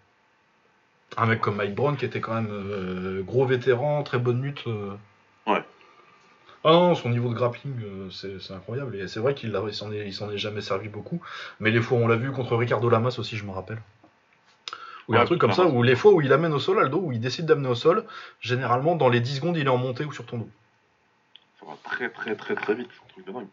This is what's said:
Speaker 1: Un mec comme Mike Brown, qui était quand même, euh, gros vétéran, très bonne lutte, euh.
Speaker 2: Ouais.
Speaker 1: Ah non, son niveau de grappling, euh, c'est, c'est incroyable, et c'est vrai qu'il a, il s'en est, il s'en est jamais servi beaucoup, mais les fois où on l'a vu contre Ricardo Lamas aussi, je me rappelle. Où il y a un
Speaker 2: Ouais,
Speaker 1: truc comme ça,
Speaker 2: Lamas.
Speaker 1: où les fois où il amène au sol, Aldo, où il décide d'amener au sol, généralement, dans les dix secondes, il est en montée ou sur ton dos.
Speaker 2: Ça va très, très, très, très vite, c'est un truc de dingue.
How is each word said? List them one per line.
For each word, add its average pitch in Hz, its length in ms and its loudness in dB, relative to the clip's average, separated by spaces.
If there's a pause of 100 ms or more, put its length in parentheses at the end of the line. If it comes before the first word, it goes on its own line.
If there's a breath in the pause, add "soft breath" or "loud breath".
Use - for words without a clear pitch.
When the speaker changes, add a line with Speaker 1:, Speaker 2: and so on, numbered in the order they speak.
(1160)
Speaker 1:
Un 113 100 2
mec 113 140 2
comme 104 160 0
Mike 101 180 -4
Brown, 139 220 0
qui - 80 -4
était 120 160 -4
quand 113 160 -4
même, 113 160 -2
euh, 95 720 -6
gros 127 220 2
vétéran, 131 580 2
très 127 160 -2
bonne 120 220 0
lutte, 139 260 -8
euh. 104 240 -6 (560)
Speaker 2:
Ouais. 98 160 2 (1000 loud breath)
Speaker 1:
Ah 156 60 8
non, 175 240 8
son - 140 -2
niveau 120 200 0
de 120 40 -2
grappling, 120 480 -2
euh, 98 280 -10
c'est, 98 320 -12
c'est - 120 -14
incroyable, 113 440 -8
et 92 100 -8
c'est 110 140 -8
vrai 139 120 2
qu'il 113 220 -4
a, - 100 -2
il 104 80 -6
s'en 104 200 -8
est, 104 120 -6
il 95 80 -8
s'en 104 160 -8
est 104 80 -6
jamais 104 220 -6
servi 101 300 -6
beaucoup, 104 320 -8 (400 loud breath)
mais 110 100 2
les 113 100 4
fois 123 160 0
où 117 40 4
on 113 60 2
l'a 113 100 4
vu 131 160 -4
contre 120 240 -2
Ricardo 117 320 0
Lamas 113 280 2
aussi, 110 200 -8
je 104 80 -8
me 101 60 -10
rappelle. 95 300 -10 (1300 loud breath)
Où - 60 0
il - 20 4
y - 0 -
a 117 40 8
un 120 40 6
Speaker 2:
Ouais, 117 40 4
Speaker 1:
truc 175 120 2
comme 139 140 4
ça, 180 100 4
Speaker 2:
Lamas. 156 140 4
Speaker 1:
où 120 60 4
les 127 120 6
fois 208 160 8
où 185 80 8
il 135 140 4
amène 160 180 4
au 147 80 0
sol, 190 180 0
Aldo, 156 220 2
où 165 140 -2
il 113 80 -4
décide 131 240 -4
d'amener 143 240 4
au 123 60 0
sol, 170 300 2 (360 loud breath)
généralement, 131 560 2
dans 135 100 4
les 120 140 6
dix 135 160 -4
secondes, 165 180 -2
il 147 100 -2
est 135 40 2
en 127 80 4
montée 127 260 -4
ou 147 80 -6
sur 120 140 -14
ton 120 140 -8
dos. 104 100 -10 (1120)
Speaker 2:
Ça - 40 -20
va 76 200 -16
très, - 240 -6
très, - 260 -6
très, 104 200 -6
très - 200 -2
vite, 123 160 -8
c'est - 140 -20
un - 80 -20
truc 92 120 -20
de 95 60 -12
dingue. 107 220 -10